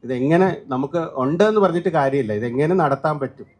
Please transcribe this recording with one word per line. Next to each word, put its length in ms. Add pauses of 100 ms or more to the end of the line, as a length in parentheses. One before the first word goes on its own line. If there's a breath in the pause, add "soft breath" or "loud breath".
ഇതെങ്ങനെ 540 (100)
നമുക്ക് 480
ഉണ്ടെന്ന് 460
പറഞ്ഞിട്ട് 280
കാര്യമില്ല, 440
ഇതെങ്ങനെ 420
നടത്താൻ 440
പറ്റും 260 (140)